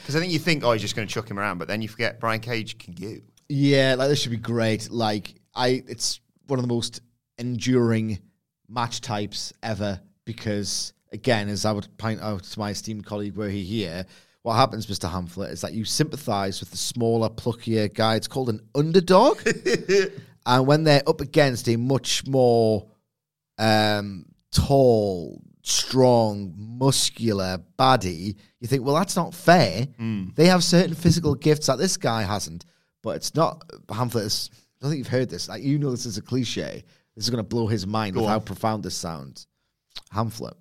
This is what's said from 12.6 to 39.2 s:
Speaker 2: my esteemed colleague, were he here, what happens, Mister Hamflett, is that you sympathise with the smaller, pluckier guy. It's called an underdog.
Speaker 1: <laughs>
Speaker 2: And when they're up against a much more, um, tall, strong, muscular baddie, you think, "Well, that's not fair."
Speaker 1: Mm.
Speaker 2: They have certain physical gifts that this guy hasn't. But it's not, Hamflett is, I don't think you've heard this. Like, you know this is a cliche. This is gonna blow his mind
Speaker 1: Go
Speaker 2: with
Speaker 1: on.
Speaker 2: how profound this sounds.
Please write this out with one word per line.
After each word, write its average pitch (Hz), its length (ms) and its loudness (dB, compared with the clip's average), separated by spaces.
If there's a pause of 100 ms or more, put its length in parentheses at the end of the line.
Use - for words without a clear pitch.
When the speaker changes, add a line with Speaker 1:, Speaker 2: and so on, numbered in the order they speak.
Speaker 2:
my 104 100 -4
esteemed 104 360 -10
colleague, 104 280 -6
were 104 140 -4
he 98 160 -4
here, 92 420 -6 (360)
what 113 120 -2
happens, 110 340 2
Mister 95 200 -6
Hamflett, 90 420 -8
is 78 120 -10
that 87 100 -6
you 107 120 -6
sympathise 101 760 -2
with - 100 -14
the - 60 -16
smaller, 113 540 0
pluckier 113 640 -4
guy. 110 220 2
It's 110 140 -4
called 131 220 -4
an 107 100 -6 (140)
underdog. 185 680 4
Speaker 1:
<laughs> 269 40 0 (1000)
Speaker 2:
And 127 200 4
when 151 180 4
they're 143 220 6
up 160 140 0
against 135 480 2
a 117 80 2
much 127 500 -2
more, 117 600 4 (720)
um, 107 680 2 (260)
tall, 101 920 2 (200)
strong, 110 960 2
muscular 110 1000 0 (200)
baddie, 98 580 2 (240)
you 120 80 -10
think, 131 160 0
"Well, 139 100 2
that's 165 220 0
not 170 180 -2
fair." 123 520 4 (140)
Speaker 1:
Mm. 107 360 -4
Speaker 2:
They 156 100 8
have 180 180 6
certain 175 300 4
physical 160 400 2
gifts 147 320 2
that 131 120 2
this 185 180 0
guy 113 260 -2
hasn't. 92 420 -6 (380)
But 98 140 -4
it's - 180 -8
not, - 280 0 (260)
Hamflett 110 360 -2
is, - 280 -6
I - 40 -20 (280)
don't 143 60 -4
think 156 80 -4
you've 117 100 -8
heard 127 200 0
this. - 200 -10
Like, 101 140 -12
you 139 160 0
know 143 140 -2
this 120 140 -6
is 104 120 -8
a 104 40 -10
cliche. 101 600 -6 (320)
This 110 100 -8
is 113 60 -2
gonna 117 140 -2
blow 113 240 -2
his 104 180 -2
mind 104 280 -2
Speaker 1:
Go 113 80 0
Speaker 2:
with 107 60 0
Speaker 1:
on. 104 40 2
Speaker 2:
how 110 80 0
profound 110 420 -4
this 87 140 -8
sounds. 76 500 -10 (640)